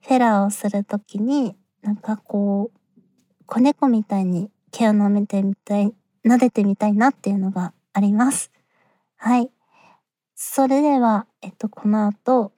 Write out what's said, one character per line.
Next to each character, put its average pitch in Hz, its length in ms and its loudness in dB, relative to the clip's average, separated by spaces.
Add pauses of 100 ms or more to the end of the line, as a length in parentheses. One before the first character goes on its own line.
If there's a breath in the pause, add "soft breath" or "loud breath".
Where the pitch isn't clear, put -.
フ - 140 -2
ェ 254 40 4
ラ 220 240 2
ー 196 40 0
を 208 40 -2
す - 180 -6
る 202 160 -4
と 208 140 -6
き - 200 -12
に、 247 380 -2 (260)
な 208 100 -4
ん 208 40 -4
か 214 200 -6
こ 202 580 -4
う、 - 720 -20
子 - 140 -2
猫 285 280 2
み 226 160 2
た 202 140 -4
い 190 60 -2
に 180 260 -2 (220)
毛 233 160 0
を - 40 4
舐 208 160 2
め 202 180 0
て 196 160 -2
み 196 120 -2
た - 260 -4
い、 208 140 -2 (300)
撫 240 140 4
で 247 120 4
て 208 140 0
み 196 120 0
た 208 120 -2
い 208 40 0
な 220 180 2
っ 269 40 -6
て - 160 -8
い 202 40 -2
う 202 40 -2
の 190 120 -2
が 180 220 -6 (200)
あ 202 80 -2
り 202 120 2
ま 247 200 2
す。 - 180 -8 (680)
は 247 220 0
い。 240 120 -2 (840 soft breath)
そ - 320 -2
れ 269 160 2
で 285 160 2
は、 220 280 0 (140)
え - 80 -16
っ - 80 -18
と、 214 120 -8
こ - 200 -6
の 208 180 0
後 208 520 -2